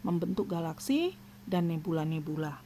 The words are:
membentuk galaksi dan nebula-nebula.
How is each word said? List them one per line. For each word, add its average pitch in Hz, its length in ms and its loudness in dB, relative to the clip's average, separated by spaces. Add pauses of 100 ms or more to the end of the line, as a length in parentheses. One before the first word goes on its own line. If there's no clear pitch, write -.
membentuk 180 420 2
galaksi 196 680 0 (260)
dan 175 240 2
nebula-nebula. 156 960 -2